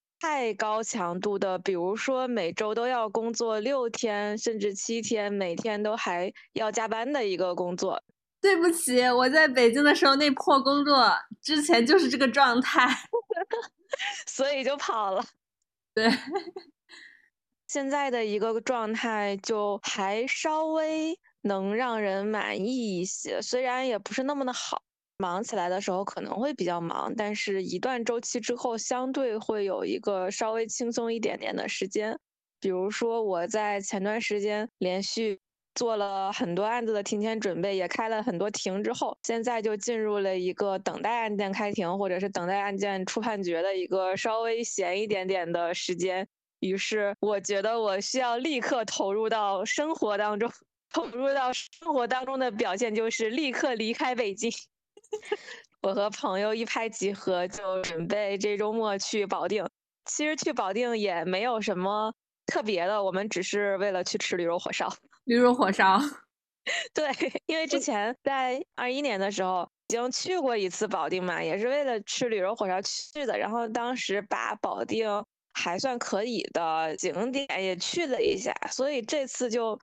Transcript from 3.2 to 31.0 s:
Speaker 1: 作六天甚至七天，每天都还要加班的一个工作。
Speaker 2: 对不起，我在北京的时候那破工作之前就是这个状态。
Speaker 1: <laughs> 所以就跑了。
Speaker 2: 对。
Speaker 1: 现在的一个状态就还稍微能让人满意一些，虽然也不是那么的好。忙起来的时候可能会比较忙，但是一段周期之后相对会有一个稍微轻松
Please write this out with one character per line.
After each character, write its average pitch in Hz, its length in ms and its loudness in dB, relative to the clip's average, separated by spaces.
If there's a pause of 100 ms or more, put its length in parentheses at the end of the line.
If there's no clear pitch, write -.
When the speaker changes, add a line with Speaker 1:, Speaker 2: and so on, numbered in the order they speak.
Speaker 1:
作 226 300 0
六 254 280 0
天 208 480 -2
甚 220 220 -2
至 202 140 0
七 226 280 -4
天， 208 300 -2
每 190 240 -2
天 208 260 -2
都 214 140 0
还 185 380 -2 (200)
要 220 160 0
加 220 200 -2
班 233 240 -2
的 254 120 2
一 185 120 0
个 180 180 0
工 180 220 -2
作。 - 260 -2 (380)
Speaker 2:
对 392 160 8
不 349 120 6
起， 247 340 4
我 254 260 6
在 311 180 8
北 247 240 8
京 269 100 4
的 294 140 8
时 - 100 4
候 269 120 8
那 294 140 6
破 277 300 6
工 277 220 4
作 269 260 8 (320)
之 294 220 2
前 233 220 6
就 320 120 8
是 302 120 6
这 254 80 2
个 269 100 6
状 247 320 6
态。 254 260 6 (720)
Speaker 1:
<laughs> - 720 -8
所 269 240 0
以 269 100 0
就 269 140 2
跑 220 360 0
了。 190 120 0 (720)
Speaker 2:
对。 226 160 6 (1600)
Speaker 1:
现 277 220 -2
在 277 220 2
的 233 140 0
一 208 140 0
个 226 200 2
状 226 340 0
态 214 440 0
就 208 460 0
还 214 440 0
稍 311 380 0
微 311 520 0 (240)
能 196 320 0
让 233 280 0
人 196 240 0
满 208 340 -2
意 220 400 -2
一 180 60 -2
些， - 360 -4
虽 247 200 -2
然 254 260 0
也 226 100 0
不 - 140 -10
是 262 120 -2
那 285 120 -2
么 277 80 -2
的 254 80 -2
好。 - 300 -6 (400)
忙 185 220 -2
起 - 140 -6
来 175 100 0
的 185 140 -2
时 208 100 -2
候 190 140 0
可 - 160 -8
能 - 180 -4
会 277 140 0
比 247 100 -4
较 175 160 0
忙， 165 340 -2
但 214 220 -2
是 196 260 -2
一 180 160 -4
段 247 280 -2
周 233 160 0
期 - 180 -4
之 240 160 -2
后 240 220 -4
相 254 340 -2
对 254 260 0
会 214 280 -2
有 - 180 -2
一 - 160 -2
个 190 320 -2
稍 220 220 -2
微 226 120 0
轻 233 280 -4
松 233 200 -2